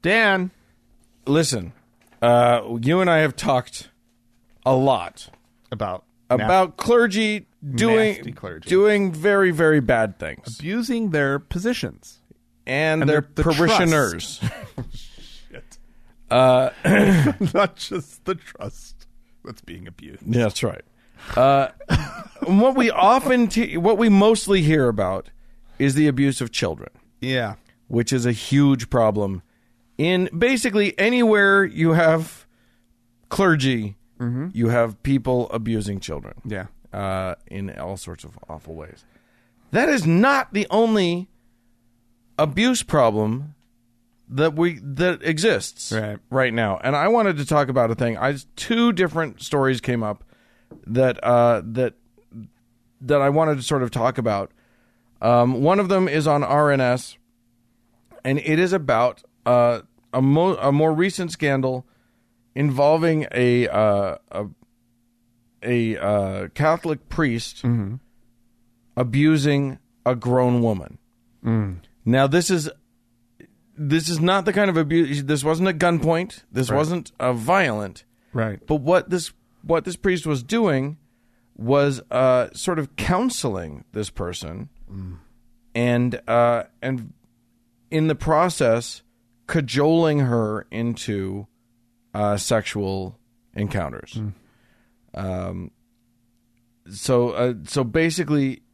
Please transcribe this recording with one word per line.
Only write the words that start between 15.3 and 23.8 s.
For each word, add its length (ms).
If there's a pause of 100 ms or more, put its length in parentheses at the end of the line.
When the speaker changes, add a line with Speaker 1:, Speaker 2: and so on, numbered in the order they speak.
Speaker 1:
Shit. 280 (520)
Speaker 2:
Uh, 400 (140)
<clears throat> 0
Speaker 1:
<laughs> 680
Not 220
just 480
the 100
trust 720 (380)
that's 160
being 260
abused. 400
Speaker 2:
Yeah, 180
that's 180
right. 200 (540)
Uh, 320 (380)
<laughs> 400
what 300
we 140
often, 580
t-, 280
what 220